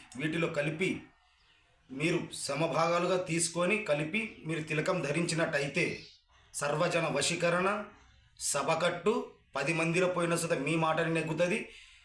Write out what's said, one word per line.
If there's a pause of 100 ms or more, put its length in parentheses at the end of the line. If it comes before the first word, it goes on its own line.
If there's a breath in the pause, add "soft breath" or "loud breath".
(180 loud breath)
వీటిలో
కలిపి (880 soft breath)
మీరు (140)
సమభాగాలుగా
తీసుకొని
కలిపి
మీరు
తిలకం
ధరించినట్టయితే (500)
సర్వజన
వశీకరణ, (560 soft breath)
సభకట్టు, (240)
పది
మందిర
పోయిన
సుత
మీ
మాటని
నెగ్గుతుంది. (360 loud breath)